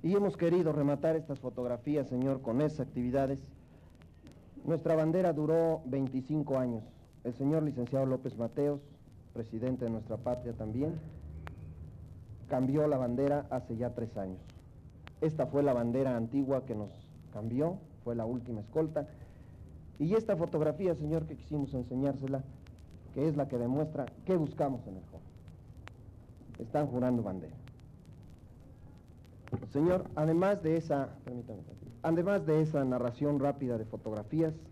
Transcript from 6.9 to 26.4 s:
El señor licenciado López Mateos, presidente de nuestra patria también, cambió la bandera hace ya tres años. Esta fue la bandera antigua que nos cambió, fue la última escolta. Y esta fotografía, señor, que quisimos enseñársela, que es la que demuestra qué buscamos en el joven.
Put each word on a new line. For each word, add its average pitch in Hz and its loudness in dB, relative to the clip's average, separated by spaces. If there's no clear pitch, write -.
El 120 -4
señor 147 2
licenciado 135 0
López 127 -2
Mateos, 143 0
presidente 117 -2
de 113 0
nuestra 110 -4
patria 123 -2
también, 120 -2
cambió 139 4
la 143 4
bandera 139 2
hace 123 -4
ya 117 -2
tres 113 -6
años. 92 -6
Esta 156 2
fue 139 2
la 139 6
bandera 120 2
antigua 131 2
que 120 -4
nos 104 -4
cambió, 127 0
fue 117 -2
la 113 0
última 117 -4
escolta. 156 0
Y 165 4
esta 220 4
fotografía, 165 2
señor, 156 0
que 147 -8
quisimos 139 -2
enseñársela, 135 0
que 143 2
es 151 2
la 139 2
que 123 -2
demuestra 131 0
qué 185 4
buscamos 139 0
en 95 -10
el 92 -12
joven. - -16